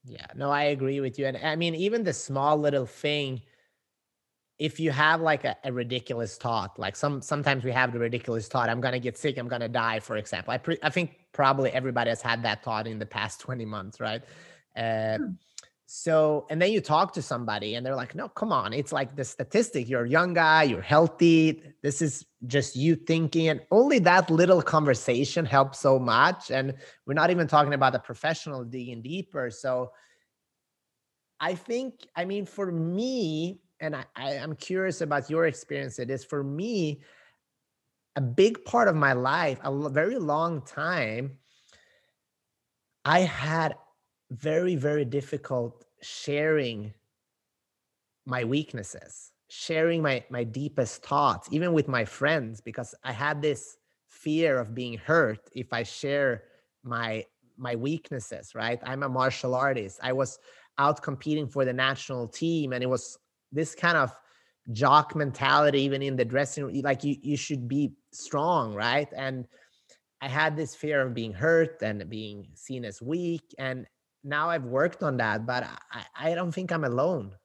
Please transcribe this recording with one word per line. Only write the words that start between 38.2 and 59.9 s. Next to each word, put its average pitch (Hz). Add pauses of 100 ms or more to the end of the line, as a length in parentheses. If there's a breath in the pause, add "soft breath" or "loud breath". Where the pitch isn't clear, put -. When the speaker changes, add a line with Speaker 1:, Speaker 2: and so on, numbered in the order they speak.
Speaker 1:
big 185
part 233
of 170
my 143
life, 135
a 139
l-, 143
very 170
long 160
time, 135 (1700 soft breath)
I 165
had 156 (560)
very, 156
very 147
difficult 131 (160)
sharing 143 (1300)
my 127
weaknesses, - (160)
sharing 165
my, 131
my 123
deepest 127
thoughts, 139
even 170
with 151
my 123
friends, 131
because -
I 131
had 143
this - (300)
fear 156
of 113
being 120
hurt 151
if 127
I 117
share 139 (400 soft breath)
my, 117 (320)
my 123
weaknesses, 135
right? 117
I'm 135
a 139
martial 127
artist. 127